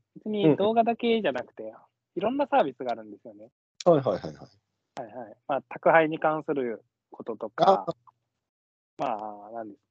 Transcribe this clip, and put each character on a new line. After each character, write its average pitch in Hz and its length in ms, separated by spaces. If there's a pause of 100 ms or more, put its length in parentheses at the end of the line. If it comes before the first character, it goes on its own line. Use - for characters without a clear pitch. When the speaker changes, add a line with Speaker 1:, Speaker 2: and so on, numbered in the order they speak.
(160)
Speaker 1:
別 - 140
に 202 260
動 208 180
画 233 100
だ 233 120
け 226 260
じ 180 60
ゃ 135 60
な 123 100
く - 100
て、 110 100
Speaker 2:
う - 40
ん - 20
う - 40
ん。 - 20 (400)
Speaker 1:
い 180 60
ろ 220 100
ん 269 60
な 285 100
サ 269 120
ー 202 40
ビ 135 100
ス 143 100
が 120 100
あ - 20
る 113 80
ん 107 80
で 101 80
す - 80
よ 107 60
ね。 104 160 (340)
Speaker 2:
は 170 140
い 131 40
は 107 140
い 87 40
は - 120
い - 20
は 71 100
い。 - 580
Speaker 1:
は 117 60
い 104 60
は 117 160
い。 - 80 (100)
ま 143 100
あ、 127 120
宅 - 200
配 160 200
に 156 100
関 156 260
す 160 80
る 123 300 (280)
こ 110 140
と 113 100
と 107 140
か、 190 360
Speaker 2:
あ。 170 100 (1040)
Speaker 1:
ま 107 520
あ、 - 20
な 117 140
ん 104 40
で 101 60
す - 20
っ - 140